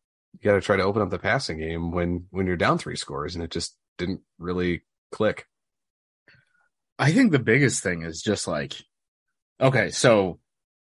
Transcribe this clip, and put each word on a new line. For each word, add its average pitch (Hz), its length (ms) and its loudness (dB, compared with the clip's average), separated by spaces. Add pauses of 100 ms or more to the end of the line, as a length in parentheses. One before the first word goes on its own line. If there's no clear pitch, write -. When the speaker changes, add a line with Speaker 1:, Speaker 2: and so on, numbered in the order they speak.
(320)
Speaker 1:
you - 100 -20
gotta 101 180 4
try 101 160 2
to 92 60 2
open 104 200 0
up 92 80 -2
the 92 100 -6
passing 101 380 -2
game 82 340 -4
when, 87 380 -2
when 95 180 -4
you're 90 80 0
down 120 220 2
three - 180 -10
scores, 76 400 -8
and 85 80 -6
it 82 80 -10
just - 240 -8 (200)
didn't 90 260 -6 (160)
really 90 440 -2 (300)
click. - 340 -2 (1500)
Speaker 2:
I 135 140 2
think 233 180 6
the 143 80 4
biggest 117 420 4
thing 87 220 -4
is 82 200 -10
just, 101 260 -2
like, 73 260 -4 (840)
okay, 123 300 2
so 101 500 4 (560)